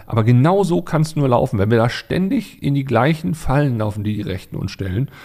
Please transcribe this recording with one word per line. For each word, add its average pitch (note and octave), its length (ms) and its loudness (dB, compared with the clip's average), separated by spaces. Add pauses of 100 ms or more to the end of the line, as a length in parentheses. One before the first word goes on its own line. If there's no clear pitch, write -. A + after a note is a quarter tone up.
Aber A2 200 0
genau D#3 400 4
so F3 160 0
kann's D#3 340 -2
nur C#3 140 2
laufen. A#2+ 300 2
Wenn G#2 120 2
wir A#2 60 6
da A#2 120 2
ständig - 720 -4
in C#3+ 120 0
die C#3 100 0
gleichen D3+ 520 0
Fallen C3+ 420 0
laufen, G#2+ 260 -4
die G#2 120 -2
die G2+ 60 -6
Rechten - 360 -8
uns - 140 -6
stellen, G2 380 -4 (160)